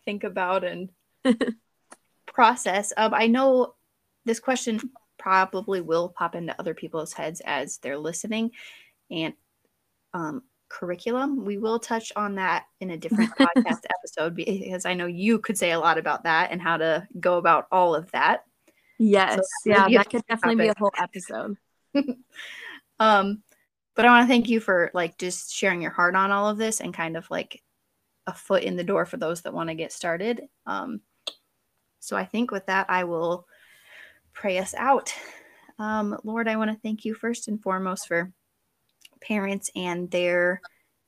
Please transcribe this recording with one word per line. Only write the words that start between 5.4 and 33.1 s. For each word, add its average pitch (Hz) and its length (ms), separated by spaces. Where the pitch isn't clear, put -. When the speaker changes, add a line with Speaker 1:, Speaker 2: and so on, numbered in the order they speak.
Speaker 1:
will 170 280
pop 170 260
into 170 240
other 165 160
people's 156 380
heads 156 320
as 143 340
they're 139 200
listening. 214 540
And, 160 240
um, 156 280
curriculum, 240 760
we 202 140
will 220 200
touch 226 380
on 202 200
that 180 280
in 185 100
a 165 60
different 214 340
Speaker 2:
<laughs> - 80
Speaker 1:
podcast 240 520
episode, - 440
because 185 520
I 180 80
know 175 120
you 190 320
could 220 200
say 175 140
a 165 80
lot 160 180
about 156 260
that 165 260
and 175 120
how 170 160
to 160 280
go 180 200
about 165 320
all 180 240
of 156 180
that. 151 320
Speaker 2:
Yes. 202 380
Speaker 1:
So 190 60
that - 0
would 220 40
Speaker 2:
Yeah, 196 180
Speaker 1:
be - 60
a - 40
Speaker 2:
that 202 120
could 233 160
definitely 226 380
be 220 40
a 214 60
Speaker 1:
topic. - 40
Speaker 2:
whole 208 200
episode. 190 580
Speaker 1:
<laughs> 277 300
Um, 208 440
but 220 80
I 240 60
wanna 240 160
thank 240 220
you 226 120
for, 180 320
like, 175 240
just - 380
sharing 185 260
your 156 100
heart 175 240
on 190 160
all 202 200
of 208 80
this 220 220
and 175 120
kind 165 240
of, 165 140
like, - 320
a - 80
foot - 280
in 185 140
the 175 80
door 190 220
for - 100
those 165 260
that - 120
wanna 165 200
get 160 180
started. 196 500
Um, 95 340
so - 180
I 190 100
think 233 240
with 196 160
that, 190 240
I 180 140
will 170 420